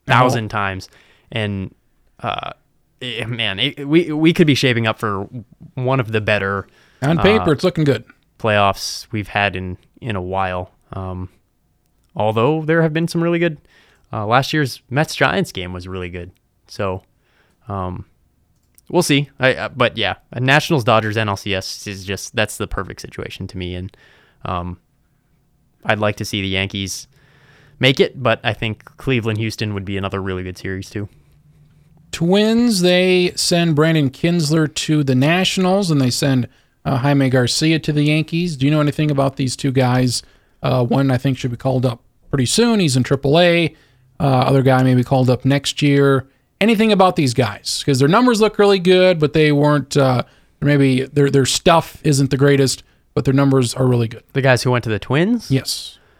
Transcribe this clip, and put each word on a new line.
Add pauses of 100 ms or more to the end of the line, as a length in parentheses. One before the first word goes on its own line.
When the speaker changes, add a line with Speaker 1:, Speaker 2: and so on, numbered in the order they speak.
Speaker 1:
thousand
times. (420)
And, (460)
uh, (480)
it,
man,
it,
we,
we
could
be
shaping
up
for (460)
one
of
the
better, (340)
Speaker 2:
On
Speaker 1:
uh,
Speaker 2:
paper,
it's
looking
good. (340)
Speaker 1:
playoffs
we've
had
in, (220)
in
a
while. (220)
Um, (880)
although
there
have
been
some
really
good, (560)
uh,
last
year's
Mets-Giants
game
was
really
good. (360)
So, (640)
um, (840)
we'll
see.
I,
uh,
but
yeah, (160)
a
Nationals
Dodgers
N
L
C
S
is
just,
that's
the
perfect
situation
to
me.
And, (480)
um, (1040)
I'd
like
to
see
the
Yankees (720)
make
it,
but
I
think (100)
Cleveland
Houston
would
be
another
really
good
series
too. (1000)
Speaker 2:
Twins,
they
send
Brandon
Kinsler
to
the
Nationals,
and
they
send, (380)
uh,
Jaime
Garcia
to
the
Yankees.
Do
you
know
anything
about
these
two
guys? (400)
Uh,
one
I
think
should
be
called
up (280)
pretty
soon.
He's
in
triple
A. (460)
Uh,
other
guy
may
be
called
up
next
year. (340)
Anything
about
these
guys?
'Cause
their
numbers
look
really
good,
but
they
weren't,
uh, (380)
maybe
their,
their
stuff
isn't
the
greatest, (320)
but
their
numbers
are
really
good. (100)
Speaker 1:
The
guys
who
went
to
the
Twins?
Speaker 2:
Yes. (220)